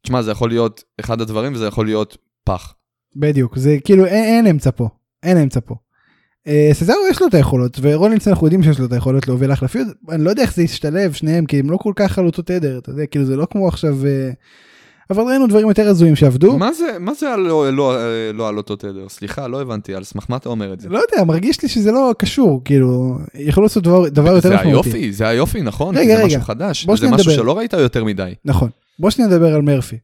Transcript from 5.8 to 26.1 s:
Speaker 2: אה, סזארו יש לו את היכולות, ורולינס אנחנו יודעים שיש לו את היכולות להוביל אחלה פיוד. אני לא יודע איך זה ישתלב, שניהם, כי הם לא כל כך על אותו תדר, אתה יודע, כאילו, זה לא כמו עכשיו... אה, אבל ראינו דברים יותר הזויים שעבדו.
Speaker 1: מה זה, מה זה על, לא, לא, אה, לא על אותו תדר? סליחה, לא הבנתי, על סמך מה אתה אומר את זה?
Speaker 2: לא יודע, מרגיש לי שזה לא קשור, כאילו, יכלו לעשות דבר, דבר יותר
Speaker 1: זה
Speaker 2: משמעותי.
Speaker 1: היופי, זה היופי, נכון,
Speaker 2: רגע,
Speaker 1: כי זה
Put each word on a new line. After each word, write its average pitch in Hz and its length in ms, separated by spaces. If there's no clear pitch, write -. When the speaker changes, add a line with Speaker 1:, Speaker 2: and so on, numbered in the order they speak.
Speaker 2:
אה, 147 260
סזארו 196 260
יש - 100
לו 359 60
את 233 60
היכולות, 123 480
ורולינס 175 460
אנחנו 165 200
יודעים 175 160
שיש 151 160
לו 131 60
את 120 80
היכולות 131 340
להוביל 131 260
אחלה 131 140
פיוד. 240 200
אני 160 140
לא 165 60
יודע 214 120
איך 226 120
זה 175 100
ישתלב, 165 500
שניהם, 160 320
כי 143 140
הם 139 100
לא 165 80
כל 208 180
כך 196 240
על 185 60
אותו 170 160
תדר, 165 360
אתה 123 120
יודע, 143 160
כאילו, 143 200
זה 131 100
לא 151 160
כמו 196 160
עכשיו... 147 380
אה, 135 240
אבל 196 140
ראינו 262 240
דברים 214 200
יותר 214 220
הזויים 165 260
שעבדו. 151 420
Speaker 1:
מה 226 160
זה, 320 260
מה 185 140
זה 294 200
על, 214 60
לא, 156 340
לא, 135 240
אה, 117 40
לא 110 160
על 104 80
אותו 104 180
תדר? 98 340
סליחה, 127 380
לא 127 140
הבנתי, 107 340
על 95 80
סמך 101 260
מה 127 80
אתה 131 120
אומר 104 240
את 92 60
זה? 180 100
Speaker 2:
לא 196 100
יודע, 247 120
מרגיש 170 400
לי 277 60
שזה 214 220
לא 254 260
קשור, 180 480
כאילו, 127 520
יכלו 147 280
לעשות 208 200
דבר, 175 260
דבר 147 260
יותר 175 140
Speaker 1:
זה 196 60
Speaker 2:
משמעותי. 156 340
Speaker 1:
היופי, 110 240
זה 107 140
היופי, 131 340
נכון, 151 360
Speaker 2:
רגע, 294 40
Speaker 1:
כי 269 60
זה 220 100